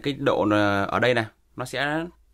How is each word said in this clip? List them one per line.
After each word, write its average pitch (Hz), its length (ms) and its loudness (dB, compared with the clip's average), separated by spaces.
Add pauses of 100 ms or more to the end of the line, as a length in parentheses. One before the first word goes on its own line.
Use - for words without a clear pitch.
cái 139 100 -4
độ, 127 380 0
ờ, 101 340 2
ở 95 140 -2
đây 123 140 4
này, 113 120 0 (300)
nó 123 100 -10
sẽ, 147 400 -4 (280)